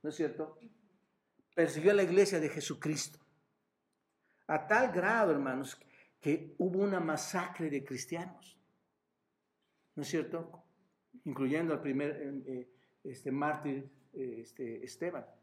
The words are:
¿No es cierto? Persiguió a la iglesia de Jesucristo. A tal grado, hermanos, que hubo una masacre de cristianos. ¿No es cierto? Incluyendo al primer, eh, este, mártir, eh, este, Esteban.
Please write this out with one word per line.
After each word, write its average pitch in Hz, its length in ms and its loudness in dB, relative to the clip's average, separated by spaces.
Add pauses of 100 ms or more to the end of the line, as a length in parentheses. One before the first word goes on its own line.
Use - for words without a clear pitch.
¿No 151 80 -4
es - 60 -10
cierto? 156 420 -4 (960)
Persiguió 165 360 6
a 202 40 6
la 202 100 6
iglesia 190 340 6
de 156 100 2
Jesucristo. 147 720 -4 (1300)
A 156 200 0
tal 226 260 4
grado, 190 400 4
hermanos, 135 460 -2 (420)
que - 380 -2
hubo 180 200 2
una 196 220 2
masacre 160 680 -2
de 139 140 -2
cristianos. - 720 -8 (1400)
¿No 147 80 -6
es 135 60 -6
cierto? 165 560 -4 (600)
Incluyendo 147 480 0
al 139 80 -2
primer, 143 680 -4
eh, 123 220 -8 (340)
este, 131 300 -8
mártir, 143 580 -2 (220)
eh, 120 300 -8
este, 117 420 -10
Esteban. 165 420 -8 (160)